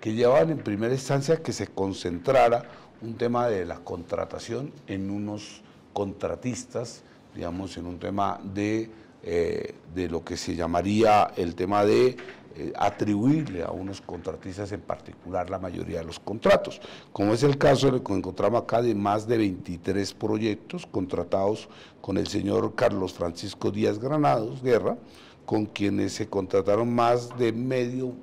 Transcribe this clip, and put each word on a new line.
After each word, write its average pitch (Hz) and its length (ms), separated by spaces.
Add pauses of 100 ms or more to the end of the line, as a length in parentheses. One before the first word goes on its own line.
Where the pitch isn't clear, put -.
que 110 120
llevaban 127 360
en 151 80
primera 110 360
instancia 143 480
que 127 120
se 101 140
concentrara 98 960 (380)
un 113 120
tema 120 340
de 98 180
la 85 120
contratación 92 960 (140)
en 98 220
unos 104 520 (320)
contratistas, 101 1080 (300)
digamos, 90 440
en 85 80
un 87 140
tema 98 440
de, 104 460 (340)
eh, 85 520 (200)
de 87 140
lo 82 160
que 90 100
se 85 200
llamaría 98 840
el 87 180
tema 101 300
de, 123 320 (420)
eh, 76 160
atribuirle 104 840
a 82 80
unos 92 320
contratistas 90 720
en 98 100
particular 90 680
la 92 120
mayoría 87 400
de 82 60
los 80 140
contratos, - 640 (320)
como 101 220
es 120 80
el 143 160
caso 135 260
de 131 80
lo 127 100
que 101 100
encontramos 98 500
acá 117 180
de 117 140
más 101 320
de 120 100
veintitrés 95 800
proyectos 110 720
contratados 98 840 (320)
con 95 160
el 92 80
señor 101 480
Carlos 98 400
Francisco 87 560
Díaz 104 300
Granados 135 640
Guerra, 123 340 (480)
con 110 220
quienes 101 460
se 104 140
contrataron 98 640
más 120 460
de 120 140
medio 127 600 (120)